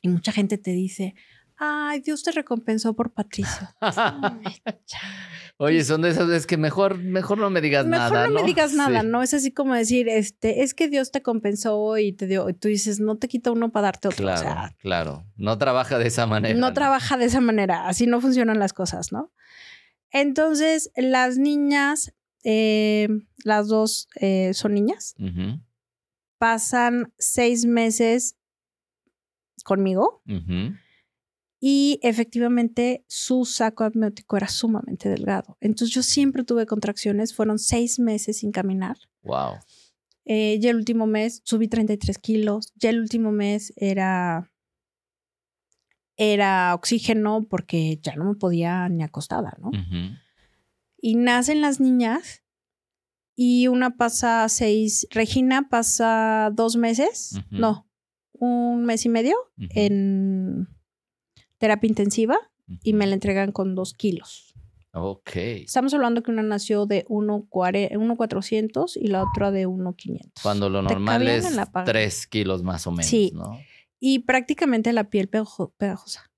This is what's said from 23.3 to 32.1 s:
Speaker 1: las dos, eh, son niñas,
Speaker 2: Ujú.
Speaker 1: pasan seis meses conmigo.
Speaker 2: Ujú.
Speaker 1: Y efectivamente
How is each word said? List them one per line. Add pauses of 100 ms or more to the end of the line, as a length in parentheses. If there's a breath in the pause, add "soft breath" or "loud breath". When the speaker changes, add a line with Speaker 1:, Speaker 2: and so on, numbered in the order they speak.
Speaker 1:
las
dos,
eh,
son
niñas,
Speaker 2:
Ujú. (800)
Speaker 1:
pasan
seis
meses (1300)
conmigo.
Speaker 2:
Ujú. (840 loud breath)
Speaker 1:
Y
efectivamente